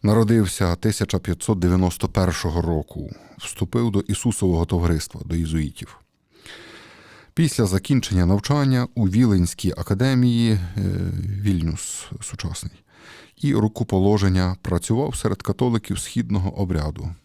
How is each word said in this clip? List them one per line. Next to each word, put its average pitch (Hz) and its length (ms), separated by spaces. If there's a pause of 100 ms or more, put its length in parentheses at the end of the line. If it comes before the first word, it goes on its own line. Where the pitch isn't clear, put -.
Народився 104 720
тисяча 104 420
п'ятсот 92 400
дев'яносто 90 500
першого 87 540
року, 80 480 (280)
вступив 117 520
до 98 100
Ісусового 95 680
товариства, 85 580
до 82 120
єзуїтів. 78 640 (1300)
Після 139 320
закінчення 95 600
навчання 127 680
у 107 140
Віленській 95 680
академії, 120 760
е, 101 80 (800)
Вільнюс 85 680 (140)
сучасний, - 520 (640)
і 139 180
рукоположення 98 1080
працював 110 540
серед - 260
католиків 113 560
східного 104 600
обряду 85 560 (100)